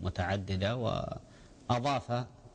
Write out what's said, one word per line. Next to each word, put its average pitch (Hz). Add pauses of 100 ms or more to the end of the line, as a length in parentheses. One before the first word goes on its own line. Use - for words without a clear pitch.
متعددة، 98
وأضاف 123 (300)